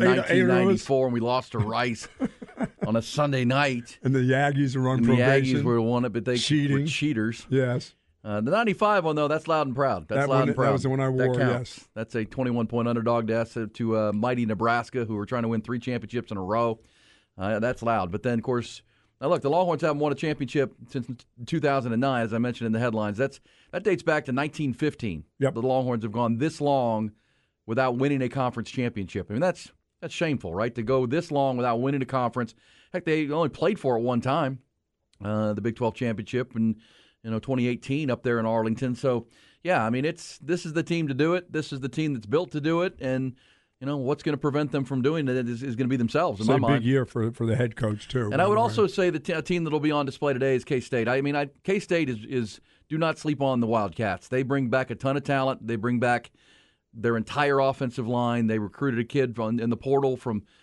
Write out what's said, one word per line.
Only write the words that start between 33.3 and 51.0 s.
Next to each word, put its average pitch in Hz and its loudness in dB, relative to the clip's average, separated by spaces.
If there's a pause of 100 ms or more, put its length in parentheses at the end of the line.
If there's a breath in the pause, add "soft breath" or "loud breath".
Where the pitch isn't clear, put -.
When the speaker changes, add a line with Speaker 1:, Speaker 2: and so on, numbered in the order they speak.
Speaker 2:
only 160 0
played 180 0
for 127 2
it 113 2
one 123 2
time, 135 0 (640)
uh, 107 0
the 104 -4
Big 113 -2
twelve 117 -2
championship 120 -4
in, 113 2 (480 soft breath)
you 113 -8
know, 110 -2
twenty 127 0
eighteen 139 -2
up 117 -2
there 120 2
in 113 0
Arlington. 113 0
So, 120 -2 (380 soft breath)
yeah, 165 2
I 110 0
mean, 127 0
it's, - -6
this 170 -4
is 156 -10
the 160 0
team 165 -2
to 135 -2
do 156 4
it. 175 -4
This 151 -4
is 135 -8
the 135 -6
team 156 -2
that's 107 -8
built 156 0
to 151 -4
do 165 0
it. 190 -4
And, 131 -4 (460 soft breath)
you 131 -10
know, 143 -4
what's 139 -2
gonna 151 0
prevent 143 0
them 139 -2
from 135 -2
doing 147 2
it 127 0
is, 120 -6
is 135 -6
gonna 123 0
be 135 2
themselves, 127 0
in - -2
Speaker 1:
It's 110 2
Speaker 2:
my 135 6
Speaker 1:
a - 4
Speaker 2:
mind. 127 4
Speaker 1:
big 113 0
year 131 4
for, 113 -2
for 120 -2
the 110 2
head 117 0
coach, 107 -2
too, 123 -2
Speaker 2:
And 123 -2
I 156 4
Speaker 1:
by 196 4
Speaker 2:
would 208 4
Speaker 1:
the 220 4
way. - 4
Speaker 2:
also 220 4
say 190 2
the 175 0
t-, 175 -6
a 160 -2
team 175 -2
that'll 151 0
be 151 2
on 147 2
display 139 -2
today 131 2
is 123 0
K-State. 120 -2